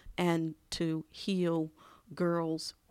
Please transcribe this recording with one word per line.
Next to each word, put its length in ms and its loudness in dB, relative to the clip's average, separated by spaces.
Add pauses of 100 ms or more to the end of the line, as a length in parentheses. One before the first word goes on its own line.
(180)
and 380 2 (160)
to 380 -2
heal 600 0 (420)
girls 600 0 (180)